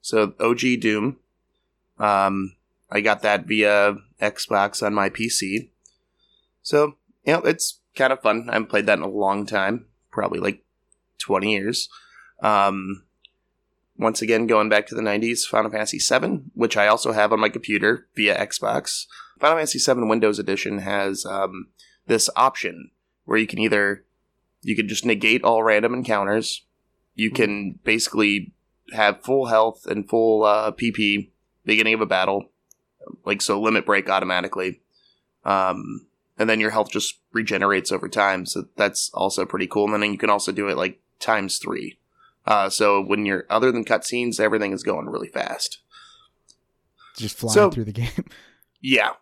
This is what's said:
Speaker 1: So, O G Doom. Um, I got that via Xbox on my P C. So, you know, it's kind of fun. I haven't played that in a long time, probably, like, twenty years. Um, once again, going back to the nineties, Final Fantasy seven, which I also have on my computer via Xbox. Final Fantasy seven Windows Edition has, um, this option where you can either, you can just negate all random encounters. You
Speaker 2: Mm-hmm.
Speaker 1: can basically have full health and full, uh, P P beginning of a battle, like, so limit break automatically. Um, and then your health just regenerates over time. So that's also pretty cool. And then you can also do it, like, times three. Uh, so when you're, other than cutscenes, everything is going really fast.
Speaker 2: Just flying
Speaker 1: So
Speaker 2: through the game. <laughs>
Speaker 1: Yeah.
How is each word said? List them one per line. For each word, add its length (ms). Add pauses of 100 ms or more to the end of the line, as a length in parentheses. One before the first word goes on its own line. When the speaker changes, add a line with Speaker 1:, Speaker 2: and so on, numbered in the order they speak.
Speaker 1:
So, 380
O 140
G 240
Doom. 400 (800)
Um, 580 (340)
I 120
got 220
that 220
via 500 (260)
Xbox 640
on 80
my 160
P 200
C. 420 (920)
So, 340 (300)
you 80
know, 80
it's 380 (160)
kind 180
of 80
fun. 280
I 40
haven't 160
played 160
that 120
in 60
a 60
long 360
time, 400 (260)
probably, 280
like, 240 (540)
twenty 360
years. 360 (520)
Um, 640 (920)
once 240
again, 260
going 220
back 180
to 80
the 60
nineties, 440
Final 260
Fantasy 280
seven, 540
which 240
I 100
also 240
have 220
on 60
my 100
computer 680
via 220
Xbox. 680 (340)
Final 180
Fantasy 220
seven 280
Windows 320
Edition 400
has, 460
um, 420 (400)
this 280
option 560 (340)
where 120
you 100
can 120
either, 460 (560)
you 140
can 120
just 180
negate 380
all 200
random 300
encounters. 720 (520)
You 140
Speaker 2:
Mm-hmm. 60
Speaker 1:
can 480
basically 680 (400)
have 300
full 240
health 380
and 240
full, 360
uh, 260
P 220
P 380 (340)
beginning 280
of 80
a 40
battle, 400 (800)
like, 160
so 180
limit 260
break 240
automatically. 720 (640)
Um, 640 (300)
and 120
then 120
your 100
health 180
just 300 (140)
regenerates 580
over 160
time. 380
So 200 (120)
that's 360
also 320
pretty 220
cool. 260
And 80
then 120
you 40
can 120
also 240
do 160
it, 80
like, 240 (180)
times 380
three. 400 (500)
Uh, 220
so 340
when 240
you're, 220
other 220
than 140
cutscenes, 540
everything 320
is 100
going 260
really 200
fast. 520 (1400)
Speaker 2:
Just 200
flying 160
Speaker 1:
So 160
Speaker 2:
through 160
the 60
game. 340 (240)
<laughs> 320
Speaker 1:
Yeah. 300 (100)